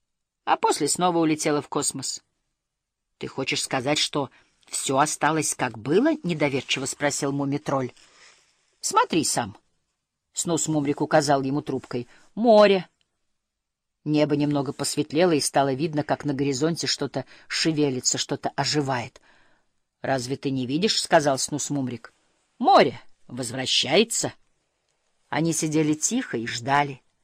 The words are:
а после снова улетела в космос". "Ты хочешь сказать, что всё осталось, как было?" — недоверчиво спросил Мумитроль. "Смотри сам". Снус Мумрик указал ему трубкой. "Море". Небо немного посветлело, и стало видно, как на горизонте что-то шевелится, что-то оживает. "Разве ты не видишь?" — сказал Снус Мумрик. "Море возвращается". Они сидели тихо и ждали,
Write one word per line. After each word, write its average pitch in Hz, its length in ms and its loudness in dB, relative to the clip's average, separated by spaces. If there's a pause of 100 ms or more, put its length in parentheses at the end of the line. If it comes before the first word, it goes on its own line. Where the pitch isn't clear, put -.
(440)
а - 120 2
после 165 320 0
снова 180 300 2
улетела 156 440 2
в - 60 -12
космос". - 560 -6 (920)
"Ты - 100 -10
хочешь 135 340 -4
сказать, 139 360 -2
что - 320 -2 (360)
всё - 320 -2
осталось, 151 560 0
как 117 240 -4
было?" — 185 340 2 (100)
недоверчиво 139 640 -2
спросил 143 460 -2
Мумитроль. 139 600 -2 (880)
"Смотри 381 440 2
сам". 117 320 -4 (760)
Снус 165 360 -2
Мумрик 147 320 0
указал 147 420 2
ему 139 200 -2
трубкой. 123 460 -6 (260)
"Море". 208 540 6 (1160)
Небо 151 320 2
немного 143 360 0
посветлело, 151 600 0
и 143 80 2
стало 139 320 2
видно, 147 320 -2
как 139 200 -4
на 147 100 -2
горизонте 143 520 -2
что-то 135 380 -4 (240)
шевелится, 143 720 0
что-то - 320 -4
оживает. 135 720 -2 (800)
"Разве 135 340 -2
ты 143 140 -4
не 131 160 -2
видишь?" — 170 360 0
сказал 143 360 4
Снус - 320 -4
Мумрик. 127 420 -6 (460)
"Море 247 420 4 (260)
возвращается". 131 1080 0 (960)
Они 160 240 0
сидели 156 420 2
тихо 220 420 -4
и 117 100 -4
ждали, 135 560 -2 (220)